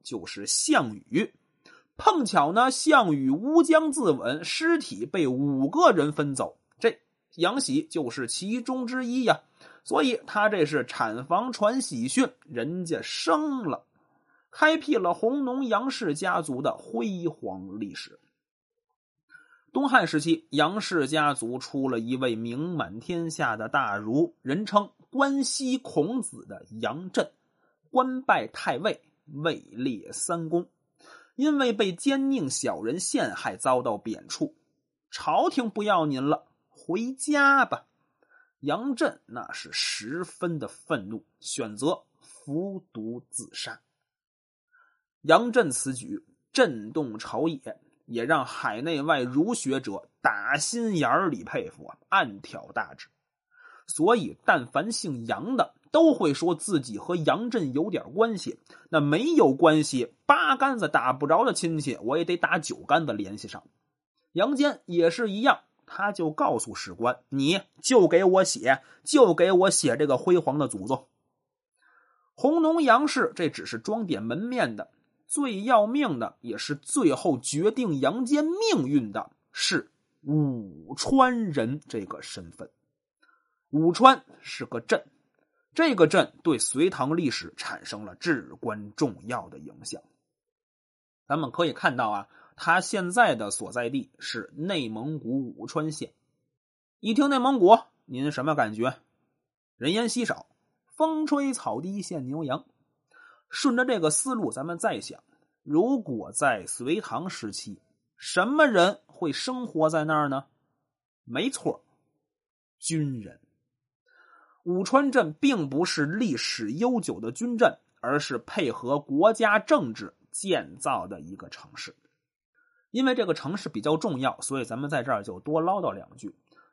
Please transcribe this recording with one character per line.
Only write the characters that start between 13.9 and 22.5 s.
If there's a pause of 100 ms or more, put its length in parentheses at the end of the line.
开
辟
了
弘
农
杨
氏
家
族
的
辉
煌
历
史。 (1500)
东
汉
时
期，
杨
氏
家
族
出
了
一
位
名